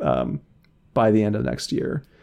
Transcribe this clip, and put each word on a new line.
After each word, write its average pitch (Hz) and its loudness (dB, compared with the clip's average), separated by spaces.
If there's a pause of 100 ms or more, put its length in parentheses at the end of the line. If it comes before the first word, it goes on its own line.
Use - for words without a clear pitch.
um, 64 -2 (520)
by 113 4
the 107 4
end 104 0
of 113 -2
next - -4
year. - -4 (200)